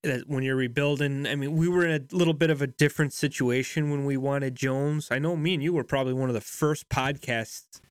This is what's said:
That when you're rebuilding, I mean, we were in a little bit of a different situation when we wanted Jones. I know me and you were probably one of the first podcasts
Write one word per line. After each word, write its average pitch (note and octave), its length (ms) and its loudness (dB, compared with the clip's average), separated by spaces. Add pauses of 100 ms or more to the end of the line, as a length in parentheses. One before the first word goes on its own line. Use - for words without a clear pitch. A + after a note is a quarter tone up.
That C3+ 240 -4
when C3+ 160 -2
you're C3 140 0
rebuilding, C#3 680 0
I C3 80 -2
mean, C#3+ 200 -2
we E3 140 4
were F3+ 160 4
in D#3 160 2 (100)
a F3+ 40 -8
little E3 180 4
bit D#3+ 160 2
of C#3+ 120 2
a C#3+ 60 2
different D3 460 2
situation C3+ 800 0
when C#3+ 120 -2
we C#3 140 0
wanted C3+ 380 -2
Jones. C#3 560 -2
I B2+ 80 0
know E3 180 0
me D#3+ 160 0
and C#3+ 100 0
you E3+ 100 0
were C#3+ 100 0
probably C3 300 0
one C3 140 0
of B2 60 0
the G#2+ 80 0
first - 480 -2
podcasts C3 920 -4 (120)